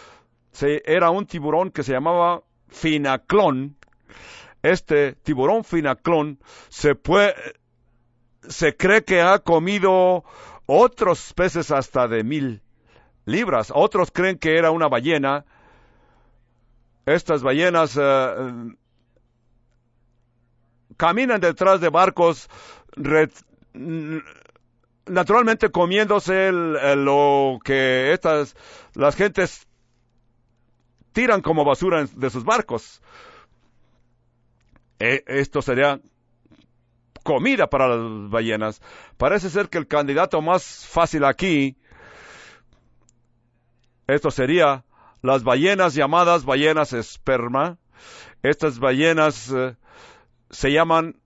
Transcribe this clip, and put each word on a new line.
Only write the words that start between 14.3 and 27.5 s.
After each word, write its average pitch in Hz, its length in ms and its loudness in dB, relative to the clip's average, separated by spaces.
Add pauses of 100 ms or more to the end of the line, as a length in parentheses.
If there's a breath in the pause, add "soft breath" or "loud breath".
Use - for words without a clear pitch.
que 160 220 0
era 165 120 4
una 160 180 0
ballena. 139 580 -2 (1600 soft breath)
Estas 135 360 0
ballenas, 151 560 0
eh, 127 760 -2 (2250)
caminan 208 440 0
detrás 180 400 2
de 170 80 0
barcos, 170 600 2 (440 loud breath)
re-, 147 360 2 (1800)
naturalmente 220 640 0
comiéndose 190 800 0
el, 170 280 -2
el, 139 280 2
lo 139 600 2